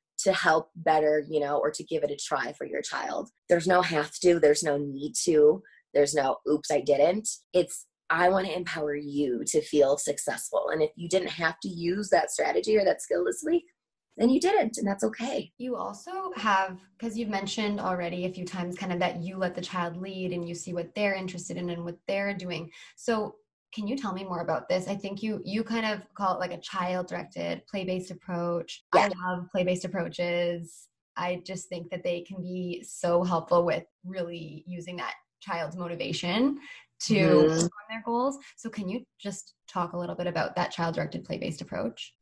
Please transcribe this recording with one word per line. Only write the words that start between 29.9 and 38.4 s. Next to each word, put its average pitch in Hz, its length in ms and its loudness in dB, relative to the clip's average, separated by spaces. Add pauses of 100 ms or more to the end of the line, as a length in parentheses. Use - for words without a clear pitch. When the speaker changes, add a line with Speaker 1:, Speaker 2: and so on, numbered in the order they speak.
Speaker 2:
I 180 280 -4
just 185 240 -10
think 170 220 -10
that 175 140 -6
they 175 160 -2
can 190 200 -12
be 180 440 -6
so 175 400 2
helpful 175 400 4
with 170 200 0 (200)
really 170 640 -8
using 175 300 -10
that 120 160 -6 (260)
child's 170 360 -6
motivation 175 840 0 (400)
to - 140 2
Speaker 1:
Mm-hmm. 156 340 8
Speaker 2:
work 165 140 4
on 170 60 2 (220)
their 220 160 -10
goals. 254 320 0 (180)